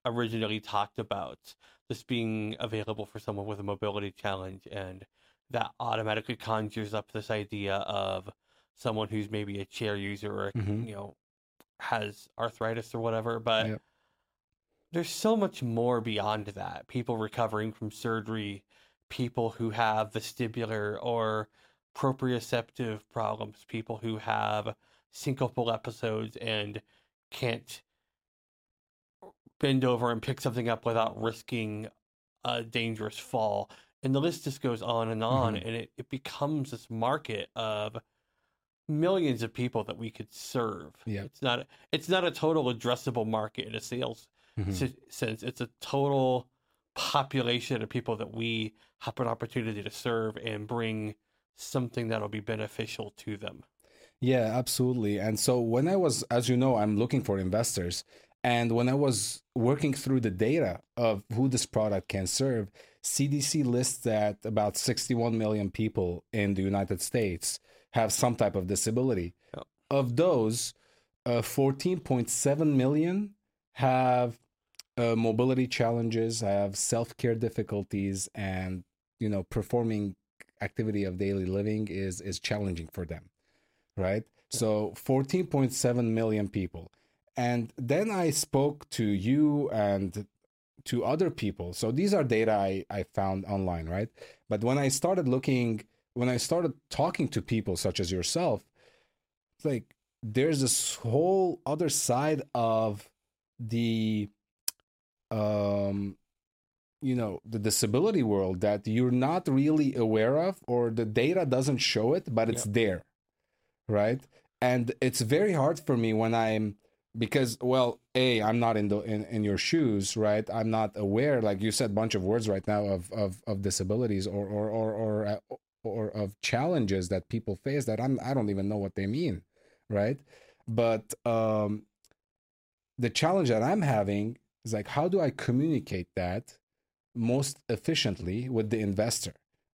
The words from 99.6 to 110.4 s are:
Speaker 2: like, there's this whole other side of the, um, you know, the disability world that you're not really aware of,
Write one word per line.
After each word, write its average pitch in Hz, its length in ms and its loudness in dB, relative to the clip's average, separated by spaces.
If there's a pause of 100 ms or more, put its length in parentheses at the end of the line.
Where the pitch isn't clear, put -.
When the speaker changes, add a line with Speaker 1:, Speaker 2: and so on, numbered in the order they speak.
Speaker 2:
like, 135 300 -2 (280)
there's 135 380 2
this - 360 0
whole 175 680 2
other 156 240 0
side 139 540 2 (120)
of 113 540 2 (500)
the, 110 720 0 (1000)
um, 101 840 0 (840)
you 131 140 0
know, 110 300 -2
the 113 140 -6
disability 127 640 2
world 95 380 2
that 104 260 2
you're 120 240 4
not 135 380 2
really 143 460 4
aware 113 440 4
of, 185 280 0